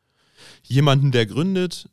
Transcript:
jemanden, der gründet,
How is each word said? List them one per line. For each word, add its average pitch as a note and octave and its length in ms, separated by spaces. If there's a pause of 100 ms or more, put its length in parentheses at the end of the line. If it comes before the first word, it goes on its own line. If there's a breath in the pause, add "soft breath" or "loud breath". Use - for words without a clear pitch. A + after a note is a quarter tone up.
(640 soft breath)
jemanden, C#3 480
der A#2 160
gründet, F3+ 640